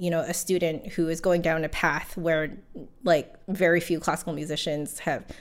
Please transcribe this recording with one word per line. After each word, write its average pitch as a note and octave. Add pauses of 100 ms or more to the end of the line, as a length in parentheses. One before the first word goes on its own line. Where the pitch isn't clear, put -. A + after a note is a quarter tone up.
you F3
know, E3
a E3+
student E3+
who E3
is E3
going F3
down D#3+
a D#3
path -
where, D#3+ (540)
like, D#3+ (140)
very F3
few E3+
classical E3
musicians D3+
have, D3 (160)